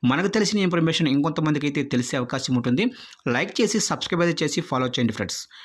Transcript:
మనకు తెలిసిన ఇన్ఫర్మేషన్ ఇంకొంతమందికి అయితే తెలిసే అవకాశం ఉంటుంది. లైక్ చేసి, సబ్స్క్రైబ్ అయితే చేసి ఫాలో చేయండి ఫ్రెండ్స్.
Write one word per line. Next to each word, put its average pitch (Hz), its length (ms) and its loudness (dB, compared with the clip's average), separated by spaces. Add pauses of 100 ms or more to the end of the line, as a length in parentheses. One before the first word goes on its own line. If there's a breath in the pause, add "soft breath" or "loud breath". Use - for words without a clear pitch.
మనకు 147 240 4
తెలిసిన 208 320 0
ఇన్ఫర్మేషన్ 165 540 2
ఇంకొంతమందికి 151 520 0
అయితే 143 180 -2
తెలిసే 127 320 -2
అవకాశం 127 380 -2
ఉంటుంది. 127 320 2 (420 loud breath)
లైక్ 127 280 0
చేసి, 220 240 2
సబ్స్క్రైబ్ 170 460 -2
అయితే 165 180 0
చేసి 151 180 -2
ఫాలో 127 260 -2
చేయండి 120 240 0
ఫ్రెండ్స్. - 300 -6 (220 loud breath)